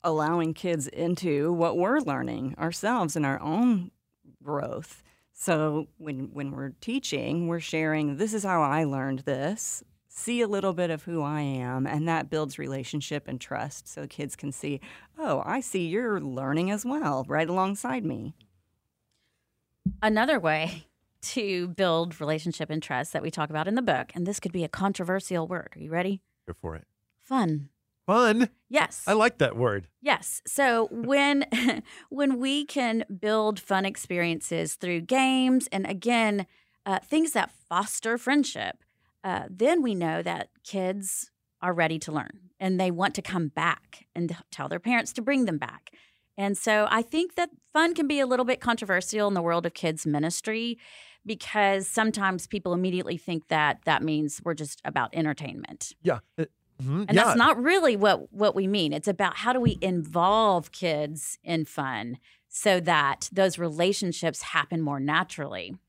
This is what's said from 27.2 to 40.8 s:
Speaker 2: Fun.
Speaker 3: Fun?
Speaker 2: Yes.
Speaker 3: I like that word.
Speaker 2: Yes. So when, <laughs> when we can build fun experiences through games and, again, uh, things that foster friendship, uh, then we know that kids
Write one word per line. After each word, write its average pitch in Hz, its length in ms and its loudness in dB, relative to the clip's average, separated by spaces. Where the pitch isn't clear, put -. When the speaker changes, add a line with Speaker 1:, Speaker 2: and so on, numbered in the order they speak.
Speaker 2:
Fun. 160 460 0
Speaker 3:
Fun? 226 440 4
Speaker 2:
Yes. - 380 -2
Speaker 3:
I 185 60 2
like 220 260 4
that 123 180 2
word. 104 300 0
Speaker 2:
Yes. - 440 -2
So 240 460 2
when, 277 640 2
<laughs> 240 300 0
when 269 320 2
we 277 240 0
can 233 400 0
build 214 400 2
fun 190 260 0
experiences 170 880 -2
through 175 280 -4
games 262 680 4
and, 196 160 -2
again, 208 600 0
uh, 196 140 0
things 320 340 2
that - 200 0
foster 214 500 -2
friendship, 254 640 0
uh, 190 260 -2
then 254 340 2
we 233 120 2
know 170 260 0
that 170 280 -4
kids 190 680 -4